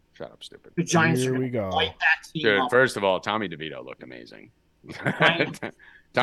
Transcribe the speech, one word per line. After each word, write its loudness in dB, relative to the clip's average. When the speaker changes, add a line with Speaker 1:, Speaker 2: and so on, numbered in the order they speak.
Speaker 1:
Shut -14
up, -20
stupid. -20
Speaker 2:
The 0
Giants 2
Speaker 3:
Here 0
Speaker 2:
are 0
Speaker 3:
we -2
Speaker 2:
gonna -2
Speaker 3:
go. -4
Speaker 2:
light -2
that 0
team -6
Speaker 1:
Dude, 4
Speaker 2:
up. 0
Speaker 1:
first 4
of 0
all, 2
Tommy -2
DeVito -10
looked -16
amazing. -20
<laughs> -20
Speaker 2:
Giants. 0
Speaker 1:
Tommy -10